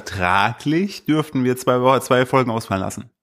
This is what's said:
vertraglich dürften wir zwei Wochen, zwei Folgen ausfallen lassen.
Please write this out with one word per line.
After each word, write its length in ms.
vertraglich 760
dürften 400
wir 120
zwei 240
Wochen, 200
zwei 260
Folgen 240
ausfallen 320
lassen. 280